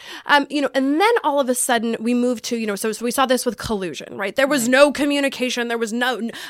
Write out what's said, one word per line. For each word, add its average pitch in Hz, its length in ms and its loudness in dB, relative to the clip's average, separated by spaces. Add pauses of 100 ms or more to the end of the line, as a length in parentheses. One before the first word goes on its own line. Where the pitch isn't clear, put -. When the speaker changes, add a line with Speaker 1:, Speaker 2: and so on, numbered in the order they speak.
(260)
Speaker 1:
Um, 285 240 4
you 285 140 -2
know, 269 100 0
and 277 260 2
then 440 140 4 (100)
all 285 160 2
of 254 80 0
a 254 60 2
sudden 233 460 0
we 233 140 0
move 247 280 0
to, - 140 -4
you 226 100 -2
know, 202 120 -2
so, 220 160 -2
so 226 100 -10
we 240 80 -2
saw 269 140 2
this 247 200 2
with 240 120 -2
collusion, 190 580 -6
right? 208 220 -6
There 269 100 4
was 269 160 2
Speaker 2:
Right. 240 80 0
Speaker 1:
no 277 220 8
communication. 269 720 -2
There 233 100 -4
was 226 140 -4
no, 240 260 -2
n-, 226 140 -6 (180)